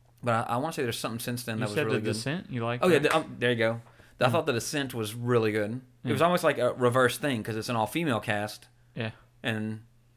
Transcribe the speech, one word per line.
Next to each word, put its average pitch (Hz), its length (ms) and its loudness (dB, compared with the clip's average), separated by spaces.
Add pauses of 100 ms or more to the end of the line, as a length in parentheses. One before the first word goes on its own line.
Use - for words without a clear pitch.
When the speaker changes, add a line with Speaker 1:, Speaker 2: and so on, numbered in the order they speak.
(220)
Speaker 1:
But 117 260 0
I, 113 60 -2
I - 20 0
wanna 151 160 -2
say 160 120 -4
there's 113 140 -2
something 113 200 -6
since 120 240 -6
then 113 140 -6
Speaker 2:
You 107 40 -4
Speaker 1:
that 107 80 -2
was 104 60 -4
Speaker 2:
said - 120 0
Speaker 1:
really 120 120 0
Speaker 2:
The 107 80 -4
Speaker 1:
good. 117 80 0
Speaker 2:
Descent? 143 360 -6
You 117 140 -4
like 120 180 -2
Speaker 1:
Oh, 180 60 4
yeah, 156 120 6
Speaker 2:
that? 143 100 2
Speaker 1:
the, 156 60 4
um, 127 220 -4
there 120 120 2
you 120 60 2
go. 113 240 2 (380)
The, - 60 2
I 127 40 8
Speaker 2:
Hmm. 120 40 2
Speaker 1:
thought 156 140 2
The 139 80 2
Descent 131 400 -4
was 110 200 -4
really 120 380 2
good. 107 220 0
It 131 60 -6 (280)
Speaker 2:
Yeah. 120 40 2
Speaker 1:
was 135 100 2
almost 175 220 4
like 143 140 2
a 120 160 2
reverse 123 440 4
thing 127 240 -2
'cause 110 140 -4
it's 107 120 -6
an 117 80 0
all-female 117 440 0
cast. 104 480 -4 (260)
Speaker 2:
Yeah. 113 160 -6 (340)
Speaker 1:
And, 110 360 -4 (360)